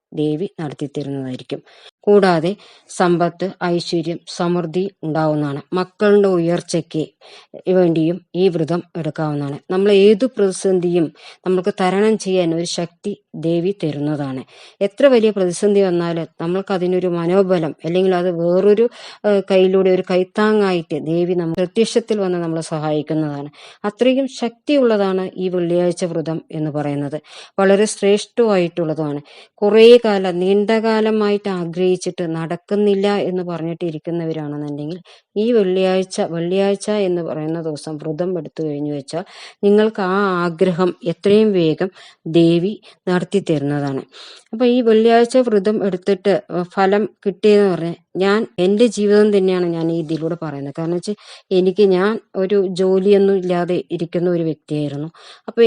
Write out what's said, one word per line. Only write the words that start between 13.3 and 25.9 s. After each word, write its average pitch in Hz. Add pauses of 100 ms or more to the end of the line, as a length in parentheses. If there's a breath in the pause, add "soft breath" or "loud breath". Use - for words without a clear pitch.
ദേവി 170
തരുന്നതാണ്. 147 (400 loud breath)
എത്ര 196
വലിയ 226
പ്രതിസന്ധി 202
വന്നാലും 170 (120)
നമ്മൾക്ക് 185
അതിനൊരു 180
മനോബലം, 175
അല്ലെങ്കിൽ 185
അത് 175
വേറൊരു, 190 (400 loud breath)
ഏഹ്, 202
കയ്യിലൂടെ 190
ഒരു 180
കൈത്താങ്ങായിട്ട് 185
ദേവി 175
നമ്മ-, 165
പ്രത്യക്ഷത്തിൽ 214
വന്ന് 180
നമ്മളെ 160
സഹായിക്കുന്നതാണ്. 151 (340 loud breath)
അത്രയും 254
ശക്തിയുള്ളതാണ് 220 (120)
ഈ 185
വെള്ളിയാഴ്ച 175